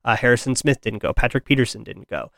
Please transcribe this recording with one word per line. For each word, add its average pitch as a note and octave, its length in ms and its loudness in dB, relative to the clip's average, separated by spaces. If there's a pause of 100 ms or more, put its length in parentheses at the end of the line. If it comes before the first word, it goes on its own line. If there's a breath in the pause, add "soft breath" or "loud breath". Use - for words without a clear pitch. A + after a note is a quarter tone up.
Uh, A#2 100 2
Harrison B2 380 2
Smith C#3 260 0
didn't G#2+ 200 -6
go. - 120 -2
Patrick - 320 0
Peterson B2+ 380 0
didn't F#2 260 -18
go. C#2 300 -8